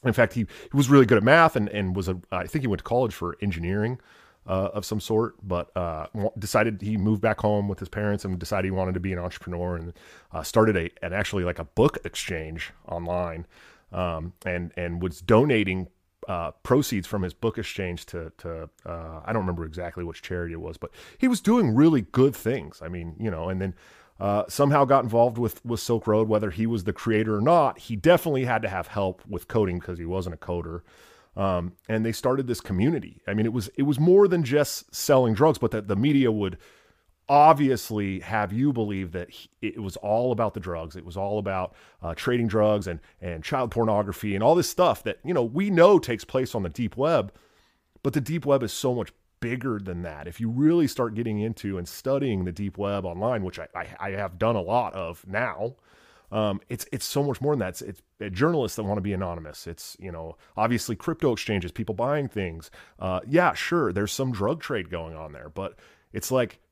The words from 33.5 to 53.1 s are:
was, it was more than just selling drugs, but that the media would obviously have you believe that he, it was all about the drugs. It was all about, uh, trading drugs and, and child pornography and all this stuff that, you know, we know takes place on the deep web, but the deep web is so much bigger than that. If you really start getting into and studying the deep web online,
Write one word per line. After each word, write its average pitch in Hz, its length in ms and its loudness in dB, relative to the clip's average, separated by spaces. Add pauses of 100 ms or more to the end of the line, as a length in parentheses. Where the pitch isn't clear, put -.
was, 110 160 -4
it - 140 -2
was 139 160 2
more 185 280 8
than 170 160 2
just 139 500 0
selling 127 400 4
drugs, 143 240 4
but 117 140 0
that 107 160 -4
the 104 80 0
media 131 360 4
would 98 280 -2 (680)
obviously 131 880 4
have 104 340 -2
you 131 180 2
believe 101 420 -2
that 87 180 -8
he, - 180 -20 (120)
it 110 200 -6
was 95 160 -8
all 113 340 0
about 110 220 0
the 110 60 -8
drugs. 82 360 -8
It 87 100 -14
was 87 120 -12
all 101 220 -2
about, 95 340 -4 (300)
uh, 85 100 -6
trading 120 340 0
drugs 107 380 2
and, 87 140 -6 (220)
and 87 220 -8
child 127 280 -2
pornography 104 640 0
and 98 80 0
all 143 100 6
this 175 160 2
stuff 170 340 2
that, - 200 -4
you 175 100 -4
know, 139 100 2
we 165 280 -2
know 180 260 8
takes 120 280 0
place 131 280 -2
on 107 80 -2
the 90 80 -4
deep 110 260 -4
web, 131 380 0 (720)
but 139 100 -2
the 147 80 0
deep 147 240 -6
web 139 160 4
is 113 120 -4
so 127 200 -2
much 113 200 -6 (260)
bigger 120 400 -4
than 92 240 -6
that. 76 240 -10
If 87 120 -14
you 113 100 -2
really 151 360 4
start 120 300 -2
getting 110 240 -2
into 104 400 -4
and 87 80 -8
studying 131 560 -2
the 90 80 -4
deep 98 260 -8
web 101 280 -4
online, 101 380 -2